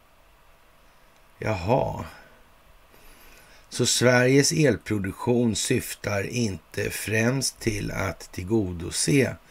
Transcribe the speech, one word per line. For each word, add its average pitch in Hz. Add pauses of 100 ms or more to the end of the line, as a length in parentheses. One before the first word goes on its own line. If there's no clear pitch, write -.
(1400)
Jaha. 98 (1600)
Så 120
Sveriges 127
elproduktion 113
syftar 104
inte 104
främst 117
till 107
att 98
tillgodose 98 (140)